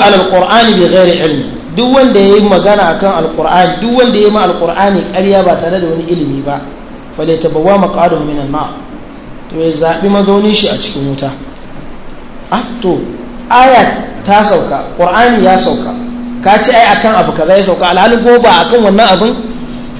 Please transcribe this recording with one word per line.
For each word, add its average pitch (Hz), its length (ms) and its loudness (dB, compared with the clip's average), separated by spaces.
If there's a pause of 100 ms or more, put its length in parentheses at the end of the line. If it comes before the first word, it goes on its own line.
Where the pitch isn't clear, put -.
ala 202 120 4 (120)
alqur'ani 202 460 2
bi 180 120 4
ghairi 175 300 4
ilmi, 151 320 -2 (260)
duk 240 200 0
wanda 247 240 4
yayi 202 240 4
magana 196 500 2
akan 180 320 0
alqur'ani, 170 560 0
duk 240 160 0
wanda 240 220 2
yayi 208 120 4
ma 214 140 2
alqur'ani 175 560 0 (100)
ƙarya 196 320 2
ba 175 120 2
tare 170 260 -2
da 170 60 -2
wani 160 160 -4
ilimi 151 420 -4
ba, 143 160 -6 (560)
falyatabawwa 160 640 0 (100)
maq'adahu 160 380 0
minan 143 240 -6
nar, 147 240 -6 (760)
to 156 60 -12
ya 160 160 0
zabi 165 380 -2
mazaunin 202 440 2
shi 196 140 0
a - 100 -2
cikin 139 320 -6
wuta. 135 220 -6 (1200)
Ah, 226 100 -2 (200)
to 165 180 -2 (500)
aya 247 540 4 (220)
ta 208 180 4
sauka, 151 400 -2 (140)
qur'ani 208 460 2
ya 185 140 4
sauka, - 380 -2 (480)
ka 208 180 4
ce 254 140 0
ai 220 240 4
akan 220 240 0
abu 156 80 -2
kaza 160 260 2
ya 196 60 2
sauka, 180 320 0
alhalin 220 260 4
ko 240 180 6
ba 185 280 4
akan 233 160 2
wannan 208 260 4
abin 202 240 2 (680)